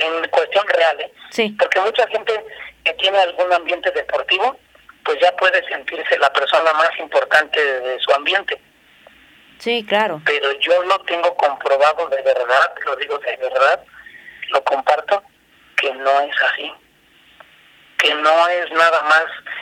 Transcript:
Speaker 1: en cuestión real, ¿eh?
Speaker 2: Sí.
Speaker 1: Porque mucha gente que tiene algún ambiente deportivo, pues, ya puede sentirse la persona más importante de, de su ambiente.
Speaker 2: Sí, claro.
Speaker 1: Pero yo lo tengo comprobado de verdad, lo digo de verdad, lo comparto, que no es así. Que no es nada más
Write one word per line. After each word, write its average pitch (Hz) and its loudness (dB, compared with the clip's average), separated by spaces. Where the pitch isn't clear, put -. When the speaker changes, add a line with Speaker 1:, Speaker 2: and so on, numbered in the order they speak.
Speaker 1:
en 160 -2
cuestión 180 2
real, - 2
¿eh? - -10
Speaker 2:
Sí. 214 -2
Speaker 1:
Porque - 0
mucha 220 0
gente 214 -4
que 165 -2
tiene 196 0
algún 180 2
ambiente 170 -2
deportivo, 196 -2
pues, 151 -2
ya 175 4
puede 185 0
sentirse - -4
la 139 2
persona 160 2
más 160 2
importante 151 0
de, 135 0
de 127 -6
su - 2
ambiente. 185 -2
Speaker 2:
Sí, 233 -2
claro. 202 0
Speaker 1:
Pero 143 0
yo 175 2
lo 190 2
tengo 175 -2
comprobado 147 2
de 135 -2
verdad, 131 2
lo 139 -4
digo 143 -6
de 120 -6
verdad, 131 0
lo - 0
comparto, 151 0
que 135 -2
no 135 2
es 143 -2
así. - -4
Que 151 0
no 160 2
es 175 -2
nada 160 2
más 156 2